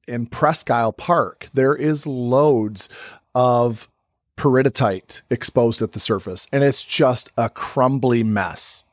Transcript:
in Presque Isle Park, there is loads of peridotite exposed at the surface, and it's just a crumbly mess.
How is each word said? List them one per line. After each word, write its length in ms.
in 180
Presque 460
Isle 220
Park, 600
there 220
is 320
loads 840
of 520
peridotite 880
exposed 520
at 100
the 80
surface, 520
and 120
it's 200
just 540
a 120
crumbly 720
mess. 680